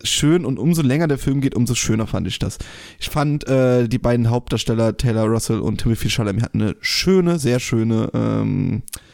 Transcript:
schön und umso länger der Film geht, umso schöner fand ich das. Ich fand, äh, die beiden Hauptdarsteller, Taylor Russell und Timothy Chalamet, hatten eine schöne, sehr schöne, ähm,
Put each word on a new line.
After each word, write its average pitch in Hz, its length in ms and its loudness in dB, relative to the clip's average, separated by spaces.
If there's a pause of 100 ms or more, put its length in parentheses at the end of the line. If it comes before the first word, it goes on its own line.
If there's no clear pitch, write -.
schön 165 420 2
und 131 140 -2
umso 160 220 2
länger 147 260 2
der 139 100 0
Film 139 240 0
geht, 135 140 0
umso 120 200 0
schöner 110 320 0
fand 92 200 -4
ich - 120 -6
das. - 180 -6 (420)
Ich - 100 -10
fand, 147 380 -2
äh, 127 400 2
die 123 120 -2
beiden 120 300 2
Hauptdarsteller, 113 680 0
Taylor 110 280 0
Russell 113 340 0
und - 220 -2
Timothy 113 280 0
Chalamet, 107 340 0
hatten - 180 -2
eine 107 200 -2
schöne, 175 580 2
sehr 127 200 2
schöne, 113 540 0
ähm, 107 680 -2 (300)